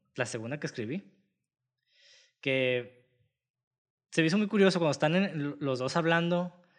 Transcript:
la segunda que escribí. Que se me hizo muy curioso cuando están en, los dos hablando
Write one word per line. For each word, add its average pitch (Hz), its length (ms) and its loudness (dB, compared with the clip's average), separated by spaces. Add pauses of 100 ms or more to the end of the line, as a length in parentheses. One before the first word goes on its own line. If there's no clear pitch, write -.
(140)
la 127 120 -4
segunda 117 320 -8
que 156 80 -8
escribí. 139 360 -8 (1400)
Que 127 680 -2 (1040)
se - 100 -2
me 160 60 4
hizo 165 100 2
muy 214 120 0
curioso 190 300 4
cuando 165 120 2
están 151 240 2
en, 151 460 0
los 135 180 -2
dos 131 180 -2
hablando 170 640 0 (200)